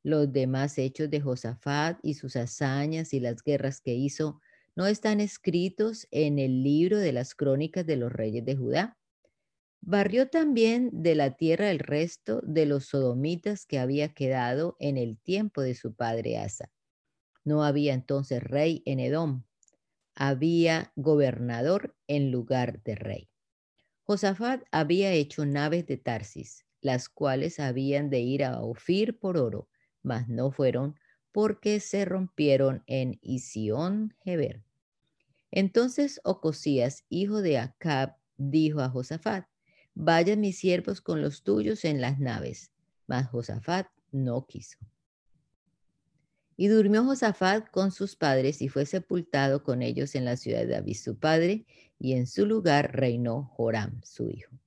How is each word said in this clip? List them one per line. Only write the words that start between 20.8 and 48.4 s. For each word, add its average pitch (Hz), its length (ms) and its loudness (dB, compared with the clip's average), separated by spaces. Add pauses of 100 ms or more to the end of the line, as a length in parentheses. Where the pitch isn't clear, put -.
gobernador 135 1000 0 (120)
en 143 240 0
lugar 123 520 -2
de 110 120 -6
rey. 104 340 -10 (720)
Josafat 208 680 -2
había 180 420 2
hecho 147 320 0
naves 147 400 0
de 135 120 -4
Tarsis, - 680 -8 (160)
las 127 260 -2
cuales 143 520 -2
habían 139 500 -2
de 131 100 0
ir 135 240 0
a 123 180 -4
Ofir 180 580 -2
por 185 180 -2
oro, 110 320 -2 (320)
mas 120 260 -4
no 123 240 -2
fueron 135 440 0 (360)
porque 208 480 0
se 196 240 -2
rompieron 147 840 2
en 127 340 -2
Isión 139 1040 -4
Geber. 170 400 -4 (880)
Entonces 247 720 0
Ocosías, 143 840 0
hijo 202 320 -2
de 151 180 2
Acab, 135 580 -2 (200)
dijo 151 440 2
a 127 80 0
Josafat: 165 580 -6 (520)
"Vayan 170 420 4
mis 196 180 -2
siervos 180 420 0
con 160 200 -2
los 143 220 -4
tuyos 214 420 0
en 147 160 2
las 135 180 0
naves". - 520 -6 (360)
Mas 127 220 -2
Josafat 120 580 -4 (240)
no 131 340 -2
quiso. - 320 -18 (1800)
Y 190 120 2
durmió 214 360 6
Josafat 220 680 0
con 190 220 0
sus - 240 -8
padres 135 460 2